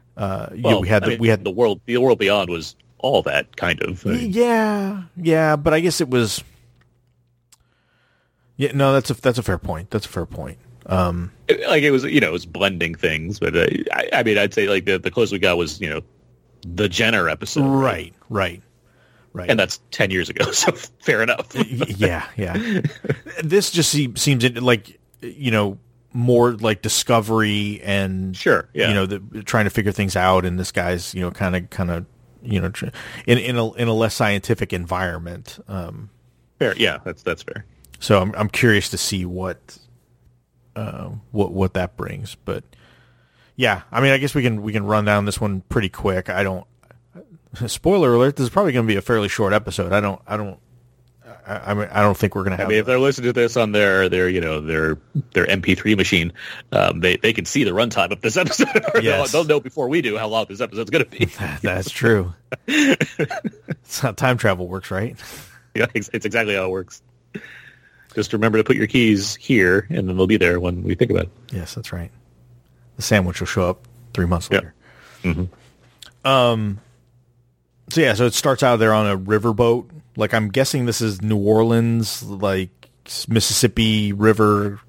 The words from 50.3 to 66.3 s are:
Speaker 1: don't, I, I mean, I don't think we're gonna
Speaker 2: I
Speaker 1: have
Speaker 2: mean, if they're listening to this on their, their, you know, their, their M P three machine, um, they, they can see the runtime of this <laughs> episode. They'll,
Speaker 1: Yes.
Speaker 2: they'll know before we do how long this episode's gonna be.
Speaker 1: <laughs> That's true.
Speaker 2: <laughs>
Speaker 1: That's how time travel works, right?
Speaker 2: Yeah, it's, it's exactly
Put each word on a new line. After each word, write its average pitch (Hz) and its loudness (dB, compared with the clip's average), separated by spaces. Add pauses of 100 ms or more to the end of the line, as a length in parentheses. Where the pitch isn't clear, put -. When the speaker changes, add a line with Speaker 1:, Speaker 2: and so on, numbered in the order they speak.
Speaker 1:
don't, 101 -10 (840)
I, 101 -8
I - 0
mean, 104 -2
I 104 0
don't 104 4
think - 0
we're 98 -4
gonna 95 -2
Speaker 2:
I - -6
Speaker 1:
have 98 0
Speaker 2:
mean, 107 4
if 104 -2
they're 127 2
listening 131 0
to 120 -2
this 120 2
on 113 0
their, 98 4
their, 90 2
you 92 0
know, 78 -2
their, 78 -2 (360)
their 87 2
M 98 0
P 92 2
three 107 0
machine, 90 0 (380)
um, - 2
they, 90 2
they - 0
can 85 -4
see 135 0
the 101 0
runtime 104 0
of 101 -8
this - -2
<laughs> - -
episode. - 0 (260)
They'll, 254 2
Speaker 1:
Yes. 104 0
Speaker 2:
they'll 160 2
know 151 -2
before 135 -6
we 165 0
do 110 -2
how 110 -4
long 107 -2
this 98 -8
episode's 110 -8
gonna 143 2
be. - -2
Speaker 1:
<laughs> 76 -10
That's 92 -2
true. 101 2 (160)
Speaker 2:
<laughs> - -10
Speaker 1:
That's - -2
how 127 -2
time 127 0
travel 90 0
works, 95 -10
right? 98 -4 (580)
Speaker 2:
Yeah, - 2
it's, 107 -6
it's 113 -4
exactly 104 0